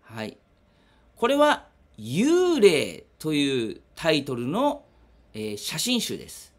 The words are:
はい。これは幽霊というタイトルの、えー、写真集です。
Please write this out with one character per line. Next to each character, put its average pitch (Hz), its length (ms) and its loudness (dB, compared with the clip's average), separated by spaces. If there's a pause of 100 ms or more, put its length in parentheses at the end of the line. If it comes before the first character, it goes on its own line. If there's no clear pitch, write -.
は 113 220 -12
い。 - 120 -12 (760)
こ 233 140 0
れ 277 80 2
は 294 320 2 (280)
幽 285 600 2
霊 139 480 4 (140)
と 156 120 -4
い 135 420 0
う - 60 -18 (140)
タ - 160 -2
イ 147 140 2
ト 131 100 -6
ル 120 140 -6
の、 196 360 -2 (500)
え 107 160 -8
ー、 104 60 -8
写 156 220 -10
真 240 220 -2
集 92 180 -8
で 65 100 -18
す。 - 300 -20